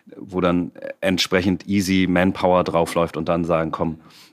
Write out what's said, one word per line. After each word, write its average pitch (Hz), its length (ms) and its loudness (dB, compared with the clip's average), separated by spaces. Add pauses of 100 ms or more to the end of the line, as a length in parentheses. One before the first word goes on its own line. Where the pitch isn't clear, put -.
(180)
wo 90 240 -6
dann 87 300 0 (280)
entsprechend 92 680 0
easy 95 420 2
Manpower 90 540 2
draufläuft 85 520 0
und 80 140 -4
dann 85 160 0
sagen, 80 260 -2
„Komm, 82 280 -6 (340)